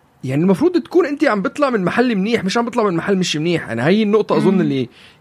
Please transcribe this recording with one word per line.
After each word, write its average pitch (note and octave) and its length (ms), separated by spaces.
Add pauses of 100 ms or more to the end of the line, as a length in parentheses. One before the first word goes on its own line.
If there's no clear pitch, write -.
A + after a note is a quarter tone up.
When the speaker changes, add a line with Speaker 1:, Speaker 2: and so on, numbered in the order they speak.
(240)
Speaker 1:
يعني، C3+ 200
المفروض D4 340
تكون E4+ 280
أنت C#4+ 180
عم G#3+ 180
بطلع C#4 280
من A3 140
محل A#3 320
منيح، G3 280
مش G3 140
عم A#3+ 80
بطلع A#3+ 180
من G3+ 100
محل F#3+ 240
مش F3+ 180
منيح." D#3+ 320
يعني، A2+ 140
هاي F#3+ 220
النقطة G3+ 340
أظن F#3 160
Speaker 2:
مم. F#3 80
Speaker 1:
اللي C3+ 280 (320)